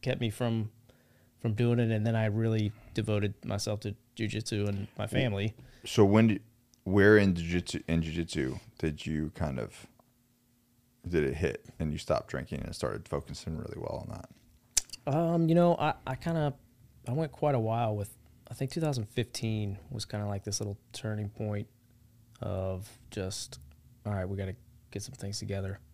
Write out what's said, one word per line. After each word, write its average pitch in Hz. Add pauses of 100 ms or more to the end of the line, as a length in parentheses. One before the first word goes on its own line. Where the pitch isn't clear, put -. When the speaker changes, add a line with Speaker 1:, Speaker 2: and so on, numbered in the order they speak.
Speaker 1:
kept 131
me 117
from, 113 (680)
from 113
doing 120
it, 113
and 107
then 113
I 110
really 110 (220)
devoted 107 (100)
myself 104
to 104 (220)
jujitsu 104
and 101 (100)
my 107
family. 107 (320)
Speaker 2:
So 107
when, 110
do, 101 (460)
where 101
in 98
jujitsu, 85
in 82
jujitsu 80 (200)
did 78
you 78
kind 69
of, - (1200)
did 82
it 67
hit 78 (120)
and 78
you 80
stopped -
drinking -
and -
started -
focusing 76
really -
well -
on - (920)
that? 139
Speaker 1:
Um, 165
you 165
know, 175
I, 151 (140)
I -
kinda, 151 (540)
I 120
went 147
quite 147
a 123
while 113
with, 101 (340)
I -
think 135
two -
thousand 135
fifteen 110 (140)
was 110
kinda 104
like 101
this 101
little 104 (160)
turning 107
point 107 (720)
of 95 (240)
just, - (460)
"All 104
right, 92
we 98
gotta 95 (360)
get 101
some -
things 101
together." 98 (140)